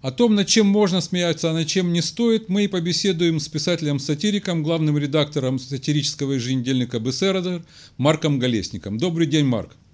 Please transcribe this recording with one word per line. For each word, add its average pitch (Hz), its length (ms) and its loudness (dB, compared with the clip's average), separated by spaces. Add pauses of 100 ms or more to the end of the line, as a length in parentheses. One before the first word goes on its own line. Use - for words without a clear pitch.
О 135 100 -4
том, 220 240 4
над 202 120 2
чем 220 180 4
можно 196 340 4
смеяться, 170 520 -2
а - 20 0
над 160 140 -2
чем 175 260 0
не 170 80 2
стоит, 226 480 0
мы 202 160 2
и - 20 0
побеседуем 175 720 0
с 151 80 -8
писателем-сатириком, 160 1120 -2
главным 156 360 2
редактором 143 640 0
сатирического 143 760 -2
еженедельника 127 640 0
«Беседа» 175 640 -2 (340)
Марком 151 400 2
Голесником. 107 600 -2
Добрый 165 300 0
день, 147 180 2
Марк. 117 320 -2 (160)